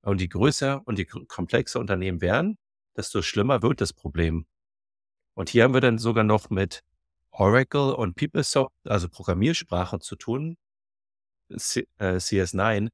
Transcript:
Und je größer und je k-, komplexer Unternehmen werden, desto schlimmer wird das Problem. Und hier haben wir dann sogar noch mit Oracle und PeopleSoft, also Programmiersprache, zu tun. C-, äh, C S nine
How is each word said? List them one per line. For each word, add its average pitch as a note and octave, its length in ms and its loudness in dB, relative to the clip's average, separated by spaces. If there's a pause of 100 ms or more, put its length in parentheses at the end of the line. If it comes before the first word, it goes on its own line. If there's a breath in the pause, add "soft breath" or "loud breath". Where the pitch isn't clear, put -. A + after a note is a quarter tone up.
Und G2 180 0
je F2+ 80 -2
größer C3+ 560 0
und G#2 160 -6
je F2+ 60 -2
k-, - 240 -14
komplexer - 500 -2
Unternehmen F#2+ 400 -2
werden, C#3 380 0 (400)
desto G#2 240 -4
schlimmer A2+ 400 0
wird A#2 180 0
das - 140 -2
Problem. E2 540 -2 (840)
Und - 160 -8
hier A#2 140 6
haben B2+ 100 6
wir B2+ 60 6
dann A#2+ 180 4
sogar A2+ 280 2
noch G#2+ 240 2
mit F#2+ 340 -4 (480)
Oracle C3 640 2
und G2 220 -4
PeopleSoft, C#3+ 580 -2 (100)
also F2+ 240 -2
Programmiersprache, F#2 920 -2
zu - 180 -14
tun. D3+ 400 -6 (1000)
C-, - 320 -4 (120)
äh, F#2 200 0
C G2 200 0
S F2+ 140 -2
nine G#2 400 0